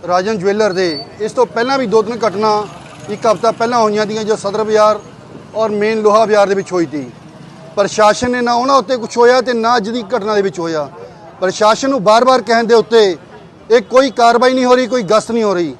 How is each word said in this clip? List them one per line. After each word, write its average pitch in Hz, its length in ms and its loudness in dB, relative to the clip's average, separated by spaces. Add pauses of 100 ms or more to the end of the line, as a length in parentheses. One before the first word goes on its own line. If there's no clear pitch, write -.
ਰਾਜਨ 185 320 -2
ਜਿਊਲਰ 202 340 0
ਦੇ, 175 320 -4 (160)
ਇਸ 208 120 -6
ਤੋਂ 247 140 2
ਪਹਿਲਾਂ 254 320 -2
ਵੀ 262 80 -2
ਦੋ 220 160 2
ਤਿੰਨ 220 160 -6 (100)
ਘਟਨਾ 208 380 -2 (440)
ਇੱਕ 208 160 -6
ਹਫ਼ਤਾ 220 260 0
ਪਹਿਲਾਂ 233 260 -2
ਹੋਈਆਂ 214 280 0
ਤੀਆਂ 214 180 -6
ਜੋ 208 120 -2
ਸਦਰ 202 280 -6
ਬਾਜ਼ਾਰ 214 360 2 (540)
ਔਰ 220 160 -2
ਮੇਨ 214 320 -2
ਲੋਹਾ 214 220 4
ਬਾਜ਼ਾਰ 202 240 2
ਦੇ 196 60 -2
ਵਿੱਚ 190 180 -4
ਹੋਈ 175 140 0
ਤੀ। 131 240 -10 (640)
ਪ੍ਰਸ਼ਾਸਨ 208 540 0
ਨੇ 247 100 -2
ਨਾ 240 140 0
ਉਹਨਾਂ 262 220 0
ਉੱਤੇ 254 200 0
ਕੁਛ 233 220 -8
ਹੋਇਆ 247 220 6
ਤੇ 247 120 -4
ਨਾ 233 240 0
ਅੱਜ 214 120 -2
ਦੀ 240 140 -6 (140)
ਘਟਨਾ 214 180 -4
ਦੇ 202 80 0
ਵਿੱਚ 190 160 -4
ਹੋਇਆ। 160 300 -6 (520)
ਪ੍ਰਸ਼ਾਸਨ 214 500 0
ਨੂੰ 269 140 -2
ਬਾਰ-ਬਾਰ 247 380 4
ਕਹਿਣ 233 220 0
ਦੇ 226 100 2
ਉੱਤੇ 214 420 4 (540)
ਇਹ 233 120 4
ਕੋਈ 254 280 2
ਕਾਰਵਾਈ 233 440 2
ਨਹੀਂ 262 100 0
ਹੋ 247 100 4
ਰਹੀ, 254 120 0
ਕੋਈ 247 160 -2
ਗਸ਼ਤ 208 280 0
ਨਹੀਂ 226 140 -2
ਹੋ 196 100 0
ਰਹੀ। 165 260 -4